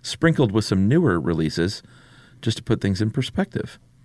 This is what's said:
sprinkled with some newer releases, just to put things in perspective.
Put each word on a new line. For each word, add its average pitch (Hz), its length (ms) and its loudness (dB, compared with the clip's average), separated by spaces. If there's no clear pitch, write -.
sprinkled 147 500 2
with 104 120 2
some 95 240 2
newer 131 320 4
releases, 82 640 -2
just - 160 -2
to - 40 -16
put - 180 -2
things 98 220 -2
in 110 80 0
perspective. - 680 -6